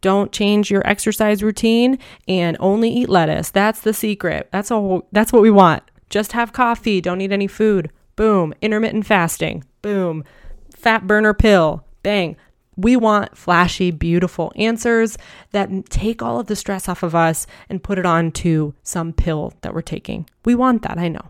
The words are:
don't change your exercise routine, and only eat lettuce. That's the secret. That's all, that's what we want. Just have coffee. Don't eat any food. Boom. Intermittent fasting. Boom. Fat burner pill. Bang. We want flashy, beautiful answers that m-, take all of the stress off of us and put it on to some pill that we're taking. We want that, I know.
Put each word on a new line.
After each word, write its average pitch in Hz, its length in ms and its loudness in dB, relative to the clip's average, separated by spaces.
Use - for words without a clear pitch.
don't 196 300 0
change 208 400 0
your 196 140 0
exercise 208 580 0
routine, 233 560 2
and 175 320 0
only 214 300 2
eat 247 200 -2
lettuce. 160 420 0
That's 214 300 2
the 220 120 0
secret. 202 580 -4
That's 202 200 -4
all, 196 400 -2
that's 214 200 2
what 226 120 8
we 220 80 6
want. 185 320 6
Just 208 220 -4
have 233 220 -4
coffee. 233 460 0
Don't 180 220 -4
eat 196 100 -4
any 196 160 -2
food. 196 440 0
Boom. 196 460 2
Intermittent 214 440 -2
fasting. 165 580 -2
Boom. 180 420 -4
Fat 220 300 0
burner 214 280 4
pill. 165 520 4
Bang. 196 340 -2
We 226 200 4
want 214 420 0
flashy, 180 540 0
beautiful 170 640 -2
answers 226 600 0
that 202 180 -2
m-, 190 140 -6
take 226 400 -4
all 233 160 -4
of 202 80 -8
the 208 80 -4
stress 190 340 -8
off 180 140 -6
of 165 100 -4
us 165 320 2
and 190 140 -8
put 196 160 -4
it 180 60 -4
on 165 260 2
to 156 500 -2
some 165 320 -8
pill 156 480 -2
that - 120 -10
we're 165 80 -6
taking. - 460 -10
We 240 100 2
want 247 260 0
that, - 160 -8
I 175 120 -2
know. - 200 -10